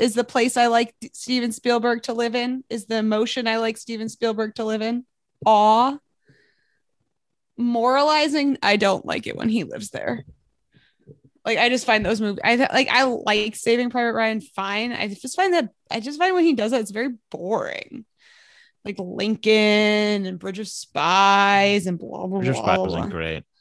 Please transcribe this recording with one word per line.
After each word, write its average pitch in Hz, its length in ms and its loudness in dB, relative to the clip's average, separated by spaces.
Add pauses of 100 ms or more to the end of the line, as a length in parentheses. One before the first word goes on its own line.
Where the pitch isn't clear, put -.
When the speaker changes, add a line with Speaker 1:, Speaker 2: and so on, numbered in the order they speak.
Speaker 1:
is 226 120 2
the 240 100 0
place 247 320 0
I 240 120 4
like 233 320 2
D-, - 120 -16
Steven 240 400 -2
Spielberg 240 520 0
to 233 100 -6
live 233 200 -2
in, 247 360 -4
is 226 160 -8
the 226 100 -4
emotion 220 500 0
I 226 100 0
like 226 200 -2
Steven 220 320 -8
Spielberg 220 460 -4
to 226 100 -6
live 220 180 -4
in. 233 220 -4 (400)
Awe. 220 540 4 (1600)
Moralizing, 277 1040 2
I 202 140 4
don't 196 280 2
like - 220 -6
it - 100 -8
when - 120 -2
he 220 160 0
lives - 260 -12
there. - 340 -6 (1200)
Like, 220 140 -2
I 233 100 4
just 247 180 0
find 214 180 2
those 208 160 -2
movies, 208 240 -4
I 233 120 4
th-, 262 160 2
like, 254 160 2
I 254 160 4
like 214 520 -2
Saving 240 340 0
Private 240 240 -2
Ryan 220 260 0
fine. 208 520 -6
I 214 160 -6
just - 280 -10
find 370 180 2
that, 277 160 0 (200)
I 233 100 -4
just 285 180 -10
find 370 160 2
when 349 100 4
he 320 100 4
does 220 180 0
that, 254 80 2
it's 208 100 -6
very 233 240 -4 (160)
boring. - 720 -6 (800)
Like 202 140 -10
Lincoln 208 1300 2
and 185 120 -8
Bridge 190 220 -10
of 208 80 -12
Spies 196 1160 2
and 180 120 -2
blah, - 280 -10
blah, 190 120 -4
Speaker 2:
Bridge 127 100 -2
of 135 60 2
Speaker 1:
blah, - 80 -4
Speaker 2:
Spies 90 140 2
Speaker 1:
blah, - 80 0
Speaker 2:
wasn't 85 240 -4
Speaker 1:
blah. - 20 -8
Speaker 2:
great. 80 340 -6 (160)